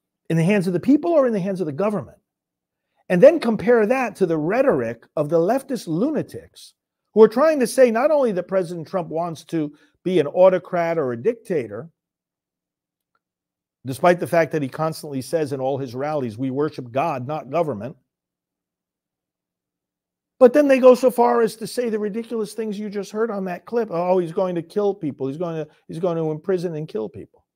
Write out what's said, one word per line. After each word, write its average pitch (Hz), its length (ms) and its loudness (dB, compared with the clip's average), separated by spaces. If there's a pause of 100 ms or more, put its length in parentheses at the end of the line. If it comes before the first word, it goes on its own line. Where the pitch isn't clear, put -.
(300)
In 165 80 0
the 165 60 2
hands 190 240 2
of 185 60 -2
the 180 60 0
people 302 320 2
or 285 160 4
in 233 60 -2
the 208 60 -2
hands 185 200 -4
of 185 60 -4
the 151 80 -6
government? 190 460 -4 (880)
And 180 120 2
then 302 180 10
compare 226 480 2
that 240 300 -2
to 196 80 0
the 165 120 0
rhetoric 156 680 -2 (100)
of 147 140 -2
the 165 100 2
leftist 226 480 -2
lunatics 175 840 -6 (400)
who 208 80 6
are 220 60 10
trying 285 320 2
to 240 80 0
say 254 240 4
not 254 200 0
only 277 200 2
that 180 160 -4
President 175 400 -4
Trump 180 220 -6
wants 165 360 -8
to 151 280 -4 (300)
be 180 160 2
an 143 80 2
autocrat 175 680 2
or 135 140 -2
a 117 100 -6
dictator, 151 680 -4 (2000)
despite 175 340 2
the 175 80 -6
fact 165 240 2
that 156 100 -2
he 131 80 -4
constantly 156 520 -6
says 156 300 -4
in 135 80 -6
all 135 180 -2
his 127 180 -8
rallies, 135 420 -4
"We 131 140 -4
worship 139 400 -6
God, 131 360 -4
not 147 220 -8
government." 139 480 -4 (2500)
But 247 160 8
then 294 140 4
they 269 120 4
go 254 140 8
so 247 160 2
far 240 320 2
as 220 140 0
to 220 100 -12
say 247 240 -6
the 220 80 -4
ridiculous 214 560 -6
things 220 240 -8
you 214 120 -8
just 196 200 -10
heard 220 220 -4
on 196 140 -6
that 175 200 -10
clip. - 240 -4
"Oh, 180 300 0
he's 160 140 -4
going 185 220 -2
to 170 60 -4
kill 202 320 -2
people. 139 340 -6
He's 135 100 -6
going 165 280 -6
to, - 60 -20 (160)
he's 160 100 -10
going 170 200 -2
to 160 120 -2
imprison 170 460 -4
and 156 120 -8
kill 214 220 -8
people." - 360 -20 (100)